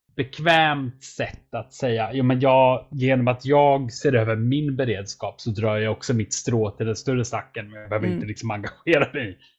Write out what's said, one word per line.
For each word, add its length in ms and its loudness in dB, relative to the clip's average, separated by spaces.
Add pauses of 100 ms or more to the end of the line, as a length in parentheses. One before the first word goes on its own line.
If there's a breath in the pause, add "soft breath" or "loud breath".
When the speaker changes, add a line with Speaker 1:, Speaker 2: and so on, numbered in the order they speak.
(160)
Speaker 1:
bekvämt 880 0
sätt 500 -10
att 200 -10
säga: 400 -2
Jo, 100 0
men 160 2
jag, 520 4
genom 360 2
att 180 -2
jag 480 4
ser 220 0
över 200 2
min 400 0
beredskap 640 -6
så 80 -6
drar 280 -2
jag 140 0
också 220 -4
mitt 200 -2
strå 380 -2
till 140 -6
den 100 -2
större 300 -2
stacken, 440 -10
men 120 -18
jag 80 -18
behöver 180 0
Speaker 2:
Mm. 100 -2
Speaker 1:
inte, 100 -8
liksom, 240 -8
engagera 640 0
mig 240 -8 (220 soft breath)